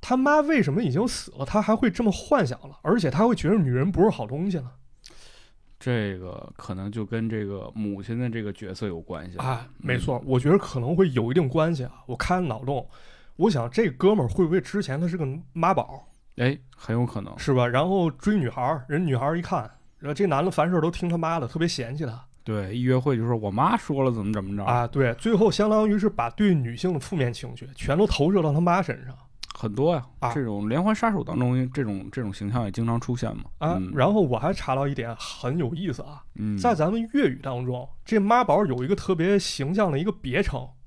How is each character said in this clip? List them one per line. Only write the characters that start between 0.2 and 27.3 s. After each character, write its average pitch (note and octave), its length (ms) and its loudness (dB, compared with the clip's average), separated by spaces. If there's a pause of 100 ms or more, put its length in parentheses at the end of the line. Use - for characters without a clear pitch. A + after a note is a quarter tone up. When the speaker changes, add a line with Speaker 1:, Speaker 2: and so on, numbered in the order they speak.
Speaker 1:
为 D4 200 4
什 C#3+ 120 2
么 G3 100 0
已 D#3 80 0
经 F3+ 160 2
死 - 300 -6
了， C#3 80 -4
他 G#3 180 0
还 G#3+ 140 2
会 A#3 120 4
这 G3+ 140 -2
么 G#3+ 80 4
幻 A3 340 2
想 A#2 140 -4 (100)
了？ C#3+ 140 -20
而 F#3+ 160 2
且 E3 100 2
他 D3+ 180 4
会 A#3+ 100 4
觉 D3+ 120 -2
得 G3+ 60 4
女 D#3+ 160 2
人 C3 220 2
不 E3 100 4
是 G#3+ 80 6
好 A2+ 160 -6
东 D#3 240 -4
西 F3 60 -2
呢？ B2+ 140 -8 (1080)
Speaker 2:
这 G#2 400 -2
个 - 380 -12
可 - 180 -10
能 G2 160 -6
就 G#2+ 160 -6
跟 A2+ 220 -4
这 A2 180 -4
个 G2 280 -8
母 G2+ 280 -4
亲 A2+ 160 -6
的 B2 100 -2
这 A2+ 140 -6
个 G#2 100 -6
角 F#2+ 220 -12
色 G#2+ 140 -6
有 E2 120 -6
关 E2 300 -12
系 F2+ 60 -14
了。 B2+ 80 -6
Speaker 1:
啊， B2+ 240 -6 (100)
没 B2+ 200 -2
错， B2 200 -2
Speaker 2:
嗯。 - 80 -8
Speaker 1:
我 B2+ 140 2
觉 C#3+ 100 2
得 G3 80 8
可 - 220 -2
能 C3 160 -2
会 F#3 140 6
有 B2+ 200 0
一 C3+ 40 -2
定 D#3+ 140 4
关 D#3+ 260 2
系 C3 100 -4
啊。 - 220 -14
我 A#2+ 100 -8
开 F#3 240 0
脑 C3 240 -4
洞， B2+ 240 -4 (480)
我 G3 140 4
想 A#2+ 200 -2
这 A3 200 2
哥 F#3+ 240 4
们 F#3+ 100 2
儿 A#2 40 0
会 F#3 160 2
不 D#3 60 0
会 F3+ 100 2
之 G3+ 220 -4
前 C#3+ 180 -4
他 F3+ 60 0
是 E3+ 100 -2
个 D#3 100 -4 (260)
妈 E3+ 200 2
宝？ C#3 360 -4 (280)
Speaker 2:
哎， C3 220 0 (180)
很 - 200 -4
有 B2 100 0
可 A2+ 140 -6
能。 - 180 -12
Speaker 1:
是 D3 140 0
吧？ B2+ 140 4
然 C3 220 2
后 F3+ 220 2
追 G#3 260 0
女 C#3 120 0
孩 C3 120 -6
儿， C3 280 -2
人 D#3 180 0
女 C3+ 80 2
孩 B2 120 0
儿 E3 120 0
一 F3 40 -4
看， C#3+ 280 -4 (280)
然 C#3+ 120 -8
后 D3+ 40 -2
这 G3 120 2
男 D3 180 2
的 F#3 60 2
凡 E3 180 2
事 F3+ 120 4
都 D#3+ 100 2
听 F3 180 -4
他 E3+ 80 0
妈 E3 220 0
的， C3+ 80 -4
特 D#3+ 120 -8
别 E3 100 2
嫌 B2+ 280 -6
弃 D#3 80 -4
他。 A#2+ 160 -8 (240)
Speaker 2:
对， G#2 320 -4
一 B2 40 -2
约 B2+ 180 4
会 C3 180 2
就 A2+ 80 0
说 A#2+ 140 2
：“我 G#2 140 -2
妈 D#3+ 240 2
说 C#3 260 -2
了 C3 80 4
怎 A2 160 -2
么 G#2+ 60 0
怎 G#2+ 100 -2
么 G2 140 -6
着。” G2+ 100 -4
Speaker 1:
啊， A#2+ 180 2
对， A#2+ 300 0
最 A3+ 200 0
后 G#3 140 6
相 G#3 220 2
当 G#3+ 180 4
于 G#3 80 4
是 G3+ 120 2
把 A#2+ 220 -2
对 G3+ 220 2
女 A#2+ 240 0
性 F3+ 160 -2
的 D#3 60 -2
负 - 160 -8
面 B2+ 180 0